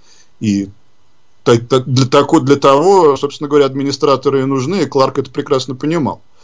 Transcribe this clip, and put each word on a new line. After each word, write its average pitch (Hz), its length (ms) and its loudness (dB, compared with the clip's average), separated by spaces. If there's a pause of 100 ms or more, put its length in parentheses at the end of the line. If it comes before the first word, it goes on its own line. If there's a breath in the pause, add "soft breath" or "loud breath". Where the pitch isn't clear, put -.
(400 soft breath)
И 101 300 -2 (760)
та-, 120 140 4
та-, 120 220 -2
для 131 260 0
тако-, 143 340 2
для 139 180 2
того, 151 600 4
собственно 143 320 -8
говоря, 143 160 2
администраторы 139 760 -2
и 131 40 -2
нужны, 139 380 -2
и - 20 -2
Кларк 131 320 0
это 127 140 -6
прекрасно 139 440 -4
понимал. 147 460 -4 (220 loud breath)